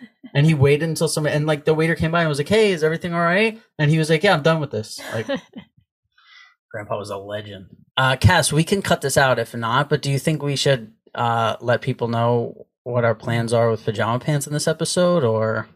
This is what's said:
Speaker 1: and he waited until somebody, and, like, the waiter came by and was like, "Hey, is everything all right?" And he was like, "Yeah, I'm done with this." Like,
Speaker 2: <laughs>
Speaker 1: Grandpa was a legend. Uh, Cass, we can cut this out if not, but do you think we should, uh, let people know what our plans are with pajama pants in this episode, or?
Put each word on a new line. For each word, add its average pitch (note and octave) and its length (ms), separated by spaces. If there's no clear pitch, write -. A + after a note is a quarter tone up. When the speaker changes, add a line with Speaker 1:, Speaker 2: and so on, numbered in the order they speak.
Speaker 1:
and C#3+ 100
he D#3+ 80
waited C#3+ 340
until D#3+ 200
somebody, D3+ 280
and, D3+ 120
like, D3+ 160
the D#3+ 100
waiter D#3+ 220
came D#3+ 160
by E3+ 80
and D#3+ 100
was C#3+ 100
like, C#3+ 100
"Hey, G#3 240
is D3+ 100
everything E3 300
all E3+ 80
right?" G#3 360
And D3 100
he D#3+ 80
was D#3 120
like, D#3+ 120
"Yeah, G3 120
I'm D3 100
done D#3+ 160
with C#3+ 120
this." - 280
Like, - 120
Speaker 2:
<laughs> - 1500
Speaker 1:
Grandpa G#2+ 260
was G2 120
a G2 80
legend. G2+ 500
Uh, C3 220
Cass, F3 340
we D3+ 120
can G3 180
cut F3 200
this C#3+ 160
out C3 220
if A#2 160
not, A#2+ 340
but D3+ 120
do C#3 100
you C3+ 80
think D3+ 240
we C#3+ 120
should, C3 380
uh, A#2 460
let A#2 200
people B2 260
know A#2 600
what A#2+ 220
our A2+ 100
plans A#2 380
are A#2 180
with A2 140
pajama A2 340
pants C#3+ 280
in D3 60
this D3 140
episode, E3+ 560
or? A2 520